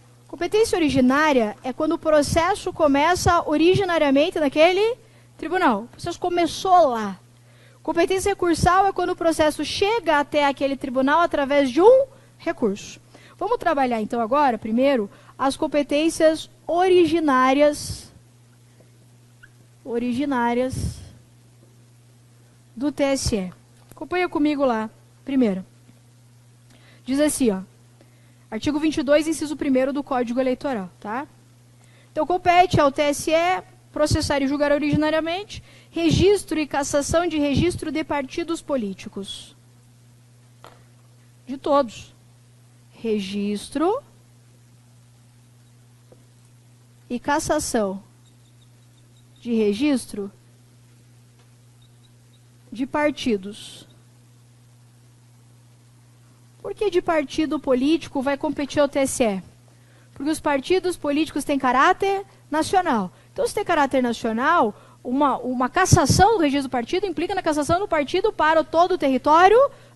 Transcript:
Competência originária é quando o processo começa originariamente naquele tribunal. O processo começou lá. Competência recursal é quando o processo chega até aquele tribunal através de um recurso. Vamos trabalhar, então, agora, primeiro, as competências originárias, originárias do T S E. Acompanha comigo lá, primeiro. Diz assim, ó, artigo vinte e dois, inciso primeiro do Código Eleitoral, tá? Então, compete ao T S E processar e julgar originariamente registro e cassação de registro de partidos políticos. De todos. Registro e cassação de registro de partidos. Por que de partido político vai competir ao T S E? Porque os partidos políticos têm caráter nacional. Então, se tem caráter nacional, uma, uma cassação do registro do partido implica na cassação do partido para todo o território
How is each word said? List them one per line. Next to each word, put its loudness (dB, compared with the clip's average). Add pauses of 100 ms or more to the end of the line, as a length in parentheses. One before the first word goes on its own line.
(260)
Competência 0
originária 2
é -6
quando -2
o -2
processo 0
começa 2
originariamente 2
naquele 2 (400)
tribunal. 0
O -16
processo -12
começou 2
lá. -4 (640)
Competência 0
recursal 2
é 0
quando -4
o -4
processo 0
chega 0
até 0
aquele -2
tribunal 0
através 0
de 2
um 8 (320)
recurso. -6 (380)
Vamos -2
trabalhar, 0
então, -4
agora, 0
primeiro, 0 (260)
as -2
competências 0 (160)
originárias, 2 (1700)
originárias -2 (1800)
do -4
T -4
S 0
E. -4 (400)
Acompanha -4
comigo 0
lá, -2 (340)
primeiro. 0 (1400)
Diz -4
assim, 2
ó, -4 (880)
artigo -4
vinte -2
e 0
dois, 2
inciso -4
primeiro 0
do -4
Código -4
Eleitoral, -4 (100)
tá? -10 (840)
Então, -2
compete 4
ao 4
T -2
S -2
E 0 (280)
processar 0
e 0
julgar 0
originariamente -2 (260)
registro 2
e -4
cassação -2
de -4
registro -2
de -4
partidos -6
políticos. -8 (1900)
De -12
todos. -2 (800)
Registro -4 (3000)
e -6
cassação -2 (1400)
de -8
registro -2 (2500)
de -8
partidos. -4 (2750)
Por -8
que -2
de 2
partido -2
político -2
vai -2
competir -4
ao 4
T -2
S 0
E? -2 (720)
Porque -4
os -4
partidos -2
políticos -2
têm -2
caráter 2 (240)
nacional. 0 (220)
Então, -2
se -8
tem -4
caráter 0
nacional, 0 (280)
uma, 0
uma -4
cassação 4
do 0
registro 0
do -12
partido -4
implica -6
na -4
cassação 0
do -4
partido 0
para 2
todo 2
o 0
território 4 (260)